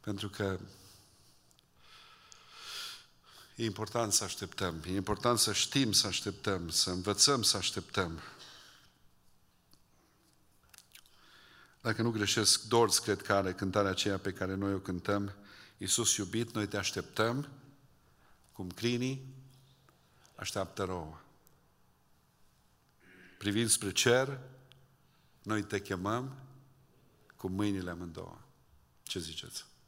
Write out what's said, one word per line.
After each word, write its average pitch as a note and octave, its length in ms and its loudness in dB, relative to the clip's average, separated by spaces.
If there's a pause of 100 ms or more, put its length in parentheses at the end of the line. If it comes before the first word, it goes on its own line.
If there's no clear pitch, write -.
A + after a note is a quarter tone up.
Pentru G2+ 280 -6
că G2 300 -4 (3000)
e - 100 -4
important A2 480 0
să - 120 4
așteptăm, F2 640 -4
e F#2 80 -2
important G#2 440 2
să G#2+ 140 4
știm B2 400 2
să - 140 6
așteptăm, F#2 640 -2
să - 220 2
învățăm G2+ 520 4
să - 140 4
așteptăm. F2+ 640 -2 (3500)
Dacă A2+ 200 2
nu A#2 80 4
greșesc, G#2 520 4
Dors, A2+ 360 6
cred G2+ 240 0
că - 100 2
are F#2+ 200 4
cântarea G2 380 2
aceea G2 280 0
pe F#2+ 140 -4
care F#2+ 220 -4
noi G2 200 0
o F#2 40 -2
cântăm, G2 560 -2 (440)
"Iisus - 380 2
iubit, G#2+ 380 -2
noi G#2 120 0
te G#2 100 -4
așteptăm, A2+ 720 0 (1040)
cum F#2 180 -8
crinii B2 640 -2 (1000)
așteaptă G2 500 -4
roa. E2+ 380 -6 (2250)
Privind G#2 320 2
spre G2 220 2
cer, C3 480 4 (1000)
noi G#2 200 -2
te G2 180 -2
chemăm G#2+ 560 -4 (1000)
cu - 120 -6
mâinile F#2+ 420 0
amândouă." F2 480 -10 (640)
Ce - 160 -6
ziceți? - 460 -10 (240)